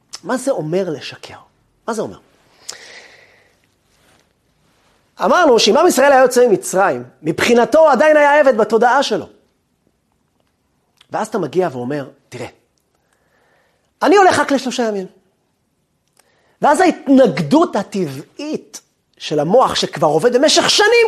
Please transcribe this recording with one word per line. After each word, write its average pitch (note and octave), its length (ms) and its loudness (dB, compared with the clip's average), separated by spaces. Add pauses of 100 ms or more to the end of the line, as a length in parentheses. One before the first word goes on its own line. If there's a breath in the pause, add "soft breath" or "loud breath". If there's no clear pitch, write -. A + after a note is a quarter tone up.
(240)
מה A3 120 -6
זה B3+ 140 -6
אומר F3 400 -4
לשקר? - 480 -14 (500)
מה A3+ 60 -8
זה G#3+ 80 -8
אומר? G#2 160 -12 (3000 loud breath)
אמרנו C4+ 340 2
שאם - 180 2
עם D#4+ 100 2
ישראל C#4+ 260 2
היה C4 100 4
יוצא B3 260 2
ממצרים, F3+ 560 -2 (180)
מבחינתו A#3 560 0
הוא D#4+ 120 6
עדיין D4+ 260 4
היה D4 240 4
עבד C4+ 160 2
בתודעה A3+ 460 0
שלו. F#3 240 -6 (1800)
ואז F#3 160 -6
אתה A3+ 120 -8
מגיע E3+ 340 -4
ואומר, C3 360 -8 (200)
"תראה, A#2+ 200 -14 (1500)
אני D4 140 4
הולך F#4 220 4
רק C#4+ 140 -2
לשלושה B3 300 -4
ימים." G3+ 240 -6 (1600)
ואז C#4+ 180 2
ההתנגדות C4 960 2
הטבעית G3 1040 -10 (380)
של D3+ 220 -4
המוח F#3+ 340 2
שכבר D#3+ 320 -4
עובד D#3 300 0
במשך D4+ 340 2
שנים A4+ 380 2